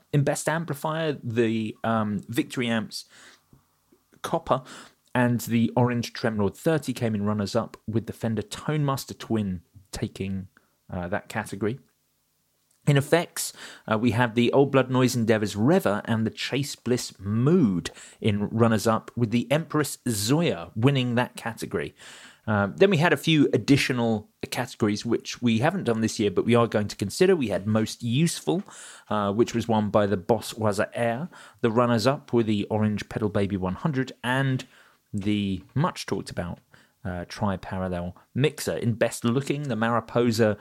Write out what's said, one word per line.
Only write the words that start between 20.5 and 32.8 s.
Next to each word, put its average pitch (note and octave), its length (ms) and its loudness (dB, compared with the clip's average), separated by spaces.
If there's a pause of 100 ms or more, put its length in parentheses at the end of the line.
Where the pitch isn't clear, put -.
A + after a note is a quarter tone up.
winning B2 400 2
that - 220 -2
category. - 580 -6 (500)
Um, G2+ 300 2
then F#3+ 140 4
we F#3 80 2
had E3 160 4
a C#3 40 4
few D#3 360 4
additional A#2+ 720 2 (240)
categories G#2+ 540 -2
which - 360 -2
we A2+ 180 2
haven't D#3+ 260 0
done A2+ 160 2
this A2 180 0
year, G#2 100 2
but F#2 140 2
we A#2 120 4
are A#2 120 4
going G#2+ 220 0
to - 80 -12
consider. F3+ 400 2
We C3 100 -2
had G2+ 180 -2
Most A2 380 0
Useful, D3+ 600 0 (460)
uh, G#2 220 0
which A2+ 240 2
was A#2 100 -2
won G#2+ 240 2
by G#2 160 4
the G2+ 120 0
Boss G#2+ 360 0
Waza G#2+ 400 -2
Air. A#2 360 -2 (320)
The A#2+ 100 2
runners-up A#2+ 600 2
were A#2 100 4
the G#2 220 0
Orange G#2+ 420 0